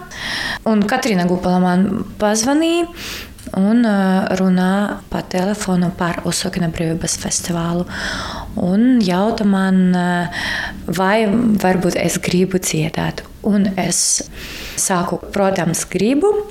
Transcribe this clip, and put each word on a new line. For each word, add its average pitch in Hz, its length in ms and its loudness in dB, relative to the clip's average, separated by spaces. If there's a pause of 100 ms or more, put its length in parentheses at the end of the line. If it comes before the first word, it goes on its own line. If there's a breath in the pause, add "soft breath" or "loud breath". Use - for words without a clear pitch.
(600 loud breath)
un 214 220 2
Katrīna 214 420 0
Gupala 180 340 2
man 180 280 4 (260)
pazvanīja 285 760 2 (640 loud breath)
un, 220 340 2
ā, 208 140 2 (340)
runā 185 380 2 (340)
pa - 180 -6
telefonu 185 680 0
par 175 320 -4
Osokina 175 460 -2
brīvības 165 500 -2
festivālu. 170 640 -2 (720 loud breath)
Un 226 480 4
jauta 196 420 2
man, 190 460 4
ā, 180 180 2 (760 loud breath)
vai 190 420 2
varbūt 196 760 2
es 170 180 0
gribu 180 400 2
dziedāt. 160 680 -2 (140)
Un 208 340 2
es - 480 0 (520 loud breath)
saku, 180 480 0
protams, 190 600 0
gribu. 277 480 2 (180)